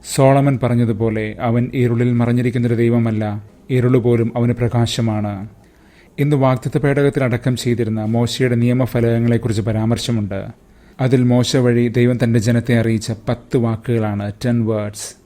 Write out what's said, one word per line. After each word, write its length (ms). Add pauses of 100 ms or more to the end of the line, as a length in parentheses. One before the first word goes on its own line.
(140)
സോളമൻ 480
പറഞ്ഞതുപോലെ 760
അവൻ 340
ഇരുളിൽ 380
മറഞ്ഞിരിക്കുന്നൊരു 640
ദൈവമല്ല, 720 (260)
ഇരുളുപോലും 680
അവന് 160
പ്രകാശമാണ്. 960 (720)
ഇന്ന് 180
വാഗ്ദത്ത 420
പേടകത്തിൽ 460
അടക്കം 320
ചെയ്തിരുന്ന 480
മോശയുടെ 500
നിയമഫലകങ്ങളെക്കുറിച്ച് 1080
പരാമർശമുണ്ട്. 840 (540)
അതിൽ 220
മോശ 340
വഴി 320
ദൈവം 360
തന്റെ 140
ജനത്തെ 400
അറിയിച്ച 340 (160)
പത്ത് 280
വാക്കുകളാണ്, 760 (140)
ടെൻ 200
വേർഡ്സ്. 480 (120)